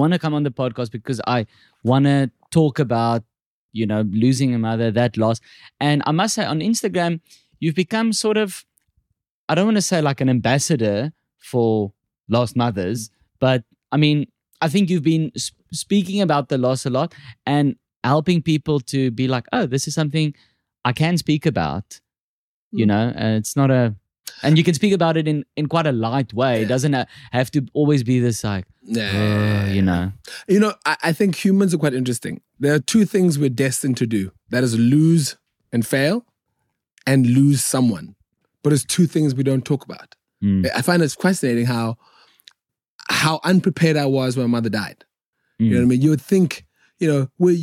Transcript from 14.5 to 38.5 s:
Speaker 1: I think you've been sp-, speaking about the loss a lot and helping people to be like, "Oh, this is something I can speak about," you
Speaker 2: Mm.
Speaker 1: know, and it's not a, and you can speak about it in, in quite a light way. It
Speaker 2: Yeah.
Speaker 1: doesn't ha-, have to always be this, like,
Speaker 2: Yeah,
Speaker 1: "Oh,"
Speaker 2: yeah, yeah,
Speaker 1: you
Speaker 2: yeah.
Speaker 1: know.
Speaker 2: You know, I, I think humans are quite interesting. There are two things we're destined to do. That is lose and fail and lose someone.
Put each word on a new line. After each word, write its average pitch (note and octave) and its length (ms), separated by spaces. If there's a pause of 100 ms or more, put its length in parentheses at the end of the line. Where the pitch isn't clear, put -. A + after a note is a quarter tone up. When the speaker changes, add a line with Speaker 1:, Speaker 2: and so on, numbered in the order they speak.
Speaker 1:
I E3 60
think F3 200
you've E3+ 140
been D#3+ 340
sp-, - 160 (200)
speaking G3 500
about D3 260
the C#3+ 100
loss B2+ 280
a B2+ 40
lot C3+ 220 (320)
and C#3+ 320 (260)
helping D#3 400
people D3+ 380 (120)
to C3+ 180
be B2 180
like, B2+ 240
"Oh, A#3 140
this C3 220
is C#3+ 60
something D3+ 400 (500)
I B2 80
can E3 260
speak D3+ 280
about," E2+ 540 (680)
you A2+ 140
Speaker 2:
Mm. G#2 40
Speaker 1:
know, A2 260
and A2 220
it's G#2+ 200
not C3+ 140
a, A#2+ 240 (480)
and D3+ 160
you E3 60
can F3 100
speak G3 180
about E3 240
it D#3 120
in, D3+ 160 (120)
in D3+ 120
quite E3 180
a C#3+ 60
light A#2 400
way. B2 260
It - 40
Speaker 2:
Yeah. G#2 60
Speaker 1:
doesn't C3 260
ha-, B2 120 (260)
have B2 200
to C3+ 220
always D3 280
be B2 180
this, A#2+ 220
like, G2+ 220 (180)
Speaker 2:
Yeah, G#2+ 300
Speaker 1:
"Oh," G2 40
Speaker 2:
yeah, G#2 120
yeah, G#2 400
Speaker 1:
you G2 80
Speaker 2:
yeah. G2 60
Speaker 1:
know. F2+ 300 (360)
Speaker 2:
You G3+ 120
know, G#3+ 120 (140)
I, D3+ 100 (140)
I - 20
think F#3+ 220 (100)
humans F#3+ 300
are D#3 40
quite C#3+ 160
interesting. B2+ 460 (180)
There C#3+ 160
are D3+ 40 (160)
two A3 100
things F3+ 340
we're C3 280
destined C3 320
to B2 80
do. G2+ 260 (180)
That B2 140
is A2+ 140
lose D3+ 580 (360)
and A#2 140
fail D3+ 380 (840)
and C3+ 200
lose C3+ 380
someone. A2 500 (480)